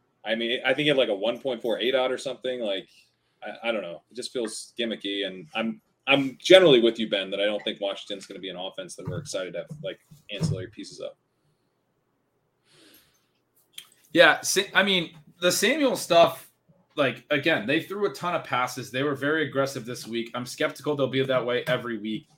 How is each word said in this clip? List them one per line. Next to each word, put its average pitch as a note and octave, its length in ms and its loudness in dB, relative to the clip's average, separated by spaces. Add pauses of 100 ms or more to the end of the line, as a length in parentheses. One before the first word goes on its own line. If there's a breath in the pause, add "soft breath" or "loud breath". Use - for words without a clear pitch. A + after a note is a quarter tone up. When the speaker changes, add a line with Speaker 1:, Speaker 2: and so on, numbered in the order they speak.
(240)
Speaker 1:
I A2 120 -2
mean, A#2 280 -2
I - 40 0
think C#3 160 2
he D3 40 2
had, C#3+ 80 4
like, B2+ 120 4
a G#2+ 60 0
one A2+ 260 -4
point B2 200 -4
four G#2+ 200 -2
eight B2 160 0
odd B2+ 160 2
or B2 60 -4
something. B2+ 420 -6
Like, G2 280 -4 (540)
I, G#2+ 260 -8
I A#2 40 0
don't G#2+ 100 -2
know. E2+ 280 -12
It G2+ 40 -20
just A#2 180 -10
feels A2+ 460 -6
gimmicky, G2+ 480 -4
and F#2 300 -10
I'm, A2+ 240 -4 (280)
I'm C#3 320 2
generally F3 400 10
with A2+ 200 2
you, G#2+ 100 -2
Ben, F#2+ 200 -2
that G2 100 -4
I G#2 60 2
don't G#2 180 -2
think G#2+ 160 -6
Washington's G2 460 -8
gonna G2 120 -16
be F#2+ 100 -10
an F2+ 80 -10
offense F#2 380 -12
that F2+ 140 -12
we're F2+ 100 -6
excited F#2 360 -8
to - 60 -6
have, E2 100 -12 (120)
like, F#2 160 -10 (320)
ancillary G2+ 380 -4
pieces - 320 -16
of. F2+ 100 -10 (3000 soft breath)
Speaker 2:
Yeah, D#3+ 280 8
Sa-, - 220 0 (120)
I F#3 80 4
mean, F#3 280 0 (300)
the F3+ 120 4
Samuel B3 440 2
stuff, - 540 4 (460)
like, C3 340 0
again, C#3+ 360 2
they D3 140 2
threw G3 260 -4
a F#3+ 80 -2
ton F3 200 -4
of D#3 100 -2
passes. B2 460 -4
They B2+ 120 -2
were D3 120 0
very D3 320 0
aggressive C3 380 -4
this A#2+ 220 -10
week. A#2 280 -6
I'm B2 120 -6
skeptical D3 500 -4
they'll C#3 120 0
be C3 160 0
that B2+ 200 0
way A#2+ 220 -2
every A#2 320 -2
week. A2 280 -8 (120)